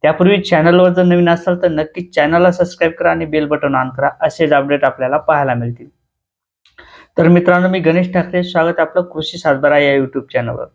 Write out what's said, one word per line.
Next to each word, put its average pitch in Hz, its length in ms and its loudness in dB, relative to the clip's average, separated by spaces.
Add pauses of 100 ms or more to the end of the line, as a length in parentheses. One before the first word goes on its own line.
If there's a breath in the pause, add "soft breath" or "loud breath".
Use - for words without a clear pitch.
त्यापूर्वी 180 380 2
चॅनलवर 180 520 2
जर 180 100 0
नवीन 175 260 4
असाल 175 340 -2
तर 180 60 2
नक्कीच 160 460 -6
चॅनलला 170 380 2
सबस्क्राईब 175 400 -2
करा 170 180 0
आणि 165 140 -2
बेल 156 220 -2
बटन 143 280 -2
on 131 220 0
करा, 139 120 -2 (120)
असेच 156 320 0
अपडेट 143 320 0
आपल्याला 131 320 -2
पाहायला 147 380 0
मिळतील. 117 320 -8 (1300 loud breath)
तर 165 100 4
मित्रांनो, 175 400 4
मी 185 100 -2
गणेश 175 340 0
ठाकरे, 180 300 -2
स्वागत 170 380 -2
आपलं 160 220 -2
कृषी 170 360 -10
सातबारा 147 400 0
या 143 180 2
YouTube 135 360 -4
चॅनलवर. 120 320 -6 (100)